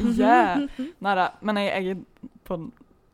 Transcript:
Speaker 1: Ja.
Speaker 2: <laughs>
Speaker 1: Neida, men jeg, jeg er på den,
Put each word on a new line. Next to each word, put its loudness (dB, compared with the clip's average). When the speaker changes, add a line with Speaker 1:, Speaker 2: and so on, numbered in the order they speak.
Speaker 1:
Ja. 4
Speaker 2:
<laughs> -12
Speaker 1:
Neida, 0
men -2
jeg, -2
jeg -4
er -12
på -6
den, -12